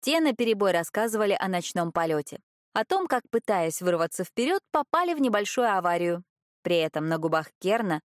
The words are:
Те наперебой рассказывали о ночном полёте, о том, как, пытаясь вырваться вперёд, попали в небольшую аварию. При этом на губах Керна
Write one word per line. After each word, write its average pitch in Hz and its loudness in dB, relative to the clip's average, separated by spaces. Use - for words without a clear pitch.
Те 311 0
наперебой 226 2
рассказывали 208 0
о 190 -4
ночном 175 -2
полёте, 160 -2
о 220 0
том, 381 -2
как, 254 0
пытаясь 185 -2
вырваться 175 -2
вперёд, 269 -2
попали 349 0
в 302 -2
небольшую 220 2
аварию. 175 0
При 175 2
этом 156 0
на 165 0
губах 160 0
Керна 190 0